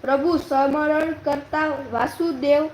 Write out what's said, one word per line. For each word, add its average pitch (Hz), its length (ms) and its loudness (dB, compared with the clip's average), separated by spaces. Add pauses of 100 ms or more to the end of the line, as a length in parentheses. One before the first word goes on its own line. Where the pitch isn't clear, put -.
પ્રભુ 277 360 2
સ્મરણ 302 760 0
કરતા 302 540 -2 (240)
વાસુદેવ 285 840 0